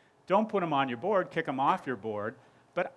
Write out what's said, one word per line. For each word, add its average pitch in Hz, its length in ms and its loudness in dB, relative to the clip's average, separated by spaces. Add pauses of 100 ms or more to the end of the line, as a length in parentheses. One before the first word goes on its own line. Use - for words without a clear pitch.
(260)
Don't 214 220 4
put 196 140 0
'em 165 100 -2
on 139 160 2
your 120 100 -4
board, 185 320 0
kick 160 180 -4
'em 135 120 -2
off 170 260 2
your 127 100 -4
board. 107 380 -6 (400)
But 180 220 -2